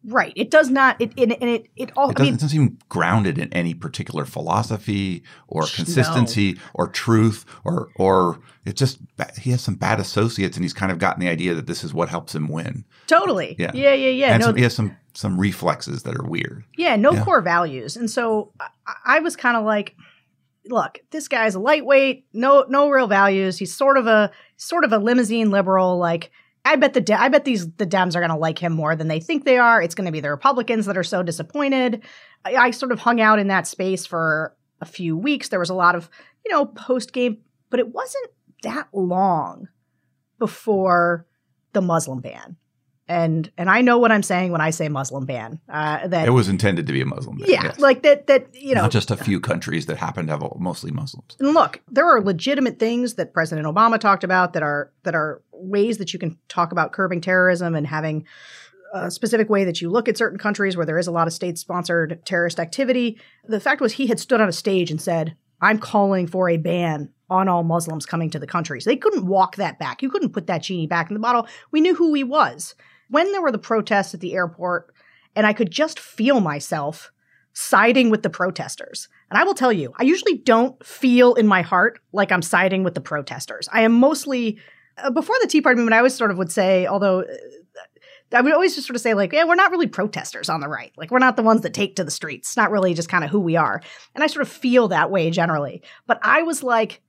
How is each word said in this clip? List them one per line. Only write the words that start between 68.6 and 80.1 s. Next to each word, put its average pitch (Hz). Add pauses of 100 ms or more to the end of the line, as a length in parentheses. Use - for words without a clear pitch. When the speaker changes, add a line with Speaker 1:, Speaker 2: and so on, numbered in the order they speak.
Speaker 1:
So -
they 285
couldn't 320
walk 190
that 190
back. 131
You 262
couldn't 320
put 170
that 170
genie 170
back 170
in 208
the 214
bottle. 233 (240)
We 311
knew 349
who 320
he 277
was. 240 (340)
When 320
there 381
were 302
the 214
protests 214
at 170
the 180
airport, 175 (420)
and 214
I 214
could 214
just 311
feel 254
myself 151 (420)
siding 233
with 214
the 185
protesters. - (200)
And 196
I 294
will 392
tell 254
you, 147
I 240
usually 330